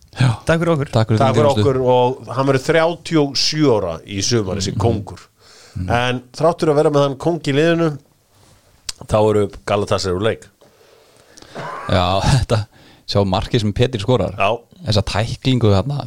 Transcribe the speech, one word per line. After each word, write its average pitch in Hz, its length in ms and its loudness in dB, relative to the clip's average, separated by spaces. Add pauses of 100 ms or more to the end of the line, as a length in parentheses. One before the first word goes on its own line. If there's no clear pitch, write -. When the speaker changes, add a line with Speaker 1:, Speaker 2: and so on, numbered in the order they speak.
(160)
Speaker 1:
Já. 127 180 2 (100)
Speaker 2:
Takk 160 160 0
fyrir 170 140 0
okkur. 135 180 -2
Speaker 1:
Takk 113 220 0
fyrir 107 100 2
Speaker 3:
Takk 131 140 2
fyrir 147 100 4
Speaker 1:
þjónustu. 113 160 2
Speaker 3:
okkur 127 180 2 (140)
og 123 400 0
hann 135 160 0
verður 135 160 0
þrjátíu 160 560 0
og 139 160 -2
sjö 151 380 2
ára 87 240 -2
í 101 180 -8
sumar, 101 400 -2
þessi 95 160 -6
Speaker 1:
Mhm. - 80 -2
Speaker 3:
kóngur. 95 400 -4 (520)
Speaker 1:
Mhm. 90 140 -8
Speaker 3:
En 123 320 -2 (120)
þrátt 165 260 0
fyrir 156 140 2
að 139 100 4
vera 156 80 4
með 143 160 2
hann 139 80 -4
kóng 160 240 -4
í 139 160 -4
liðinu, 165 420 2 (1120)
þá 110 100 2 (120)
eru 104 180 2 (180)
Galatasaray 98 520 0
úr 104 100 -2
leik. - 160 -4 (1400)
Speaker 1:
Já, 92 360 0
<laughs> 135 140 2
þetta, 110 300 0 (420)
sjá 101 160 0
markið 101 380 -2
sem 104 120 -2
Petri 120 300 -2
skorar. 101 320 0
Speaker 3:
Já. 107 220 0 (200)
Speaker 1:
Þessa 107 260 -2
tæklingu 113 680 0
þarna 131 320 0